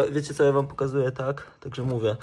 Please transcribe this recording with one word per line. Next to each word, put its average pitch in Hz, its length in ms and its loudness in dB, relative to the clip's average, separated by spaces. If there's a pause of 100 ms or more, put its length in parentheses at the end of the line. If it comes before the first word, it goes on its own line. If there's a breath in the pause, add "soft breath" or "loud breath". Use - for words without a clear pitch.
(100)
Wiecie 143 240 -4
co, 151 100 4
ja 143 80 6
wam 139 140 2
pokazuję, 135 460 0
tak? 135 380 -6 (100)
Także 123 220 -8
mówię, 113 400 0